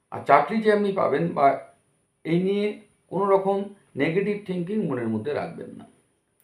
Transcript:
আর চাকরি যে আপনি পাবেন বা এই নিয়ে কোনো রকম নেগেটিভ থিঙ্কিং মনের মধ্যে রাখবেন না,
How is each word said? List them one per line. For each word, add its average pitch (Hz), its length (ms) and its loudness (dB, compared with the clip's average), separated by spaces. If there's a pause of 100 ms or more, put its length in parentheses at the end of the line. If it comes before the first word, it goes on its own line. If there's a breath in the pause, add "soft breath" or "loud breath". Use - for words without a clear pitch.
(120)
আর 113 120 -10
চাকরি 151 380 4
যে 214 120 4
আপনি 202 180 2
পাবেন 170 360 0
বা 139 400 2 (560)
এই 165 180 0
নিয়ে 202 400 -2 (260)
কোনো 190 180 -2
রকম 196 380 2 (320 soft breath)
নেগেটিভ 185 500 -2
থিঙ্কিং 180 420 -4
মনের 120 200 -2
মধ্যে 110 260 -4
রাখবেন 85 360 -8
না, 73 160 -18 (580)